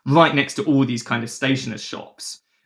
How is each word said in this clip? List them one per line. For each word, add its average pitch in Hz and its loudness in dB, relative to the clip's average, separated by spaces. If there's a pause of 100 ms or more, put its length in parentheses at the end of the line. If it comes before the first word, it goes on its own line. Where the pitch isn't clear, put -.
right 151 6
next 139 0
to - -4
all 135 4
these 120 -2
kind 117 -4
of 113 -8
stationers' 127 -4
shops. - -14 (240)